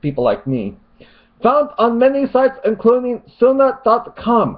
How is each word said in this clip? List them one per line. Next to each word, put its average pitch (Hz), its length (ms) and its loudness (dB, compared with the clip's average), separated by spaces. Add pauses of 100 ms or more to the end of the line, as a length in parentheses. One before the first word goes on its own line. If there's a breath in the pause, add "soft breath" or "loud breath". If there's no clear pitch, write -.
people 139 240 -4
like 110 220 -2
me. 120 300 -6 (640 soft breath)
Found 285 360 0
on 233 200 0
many 269 280 2
sites, 262 380 0
including 240 580 0 (160)
sunnah 262 460 2
dot 226 320 0
com. 214 420 0